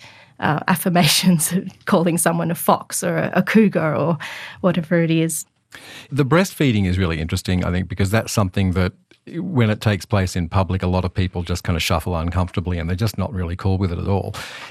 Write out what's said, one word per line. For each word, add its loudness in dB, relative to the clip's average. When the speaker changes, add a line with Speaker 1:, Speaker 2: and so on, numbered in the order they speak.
Speaker 1:
uh, -2
<laughs> -4
affirmations, 2
calling 2
someone 0
a -2
fox 0
or -2
a, -2
a 4
cougar 2
or 0
whatever 2
it 0
is. 0
Speaker 2:
The 2
breastfeeding 2
is 2
really 0
interesting, -2
I 0
think, -2
because 0
that's 0
something 0
that 0
when 2
it -2
takes 0
place 0
in -2
public, 0
a 0
lot 0
of -6
people -2
just -6
kind 0
of -2
shuffle 0
uncomfortably -2
and -4
they're -2
just -2
not -4
really -4
cool 0
with 0
it -4
at -4
all. -2